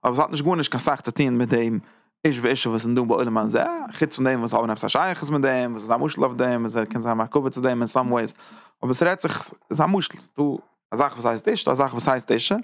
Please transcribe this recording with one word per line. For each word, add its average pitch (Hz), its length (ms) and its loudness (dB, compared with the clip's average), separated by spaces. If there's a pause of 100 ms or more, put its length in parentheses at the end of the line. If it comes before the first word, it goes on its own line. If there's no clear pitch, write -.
אבער 123 80 2
עס 123 60 0
האט 151 120 2
נישט 147 140 -4
גוט 175 120 2
נישט 151 140 -2
קיין 127 100 -2
זאך 143 200 0
צו - 100 -4
טון 127 280 2
מיט 120 100 2
דעם, 117 300 0 (460)
איש 139 140 2
וואו 120 120 2
איש, 127 160 -2
וואס 113 200 0
אין 120 80 2
דעם 123 140 2
בעולם 113 400 0
זאגט, 117 180 2
יא, 330 260 -6
חיץ - 240 -2
פון 131 80 0
דעם, 131 160 2
וואס 113 140 -4
האבן 113 160 2
אפשר 107 180 -4
שייכות 156 420 -2
מיט 151 100 0
דעם, 127 320 0
וואס 107 100 -8
איז 110 80 -6
א 117 60 4
מושל 143 280 0
אויף 123 120 -2
דעם, 123 260 0
וואס 110 140 -2
ער 113 80 2
קען 113 160 -6
זאגן, 117 160 -2
מאל 113 100 0
קאבל 135 240 0
צו 127 100 -6
דעם 123 220 0
in 117 40 0
some 123 260 0
ways, 117 200 0 (500)
אבער 123 80 0
עס 127 120 2
רעדט 180 200 2
זיך, - 180 -2
עס - 140 -10 (160)
איז 151 100 -2
א 156 60 4
מושל, 190 320 0 (180)
דו, 147 220 0 (360)
א - 20 -4
זאך, 139 160 2
וואס 120 140 -4
הייסט 113 220 0
איש, 214 200 0
א 135 60 4
זאך, 135 180 2
וואס 120 160 0
הייסט 131 220 0
איש. 117 220 2 (120)